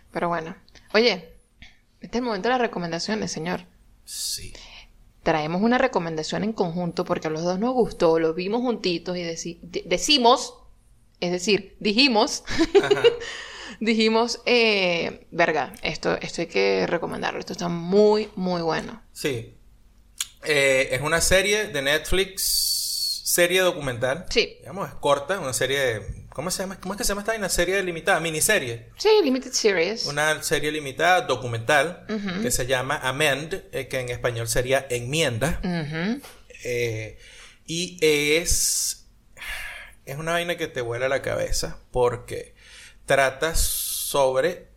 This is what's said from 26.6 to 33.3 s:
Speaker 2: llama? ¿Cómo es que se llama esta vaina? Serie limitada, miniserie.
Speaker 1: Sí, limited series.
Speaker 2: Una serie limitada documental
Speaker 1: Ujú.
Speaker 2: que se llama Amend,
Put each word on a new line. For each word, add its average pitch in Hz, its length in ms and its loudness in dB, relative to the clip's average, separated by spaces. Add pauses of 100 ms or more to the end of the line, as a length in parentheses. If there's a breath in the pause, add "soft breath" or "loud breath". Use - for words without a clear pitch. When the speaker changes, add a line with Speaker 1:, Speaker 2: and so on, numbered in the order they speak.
Speaker 2:
llama? 196 160 -10
¿Cómo - 140 -8
es 202 40 -12
que 240 60 -4
se - 60 0
llama 202 120 -2
esta 226 120 -2
vaina? 202 160 -2
Serie 185 340 2
limitada, 175 380 0
miniserie. 156 760 0
Speaker 1:
Sí, 403 120 2 (140)
limited 254 280 0
series. 196 540 2
Speaker 2:
Una 151 360 0
serie 151 300 0
limitada 156 500 2
documental 131 880 0
Speaker 1:
Ujú. 202 320 -4
Speaker 2:
que 240 100 0
se 139 140 0
llama 131 380 0
Amend, 147 680 0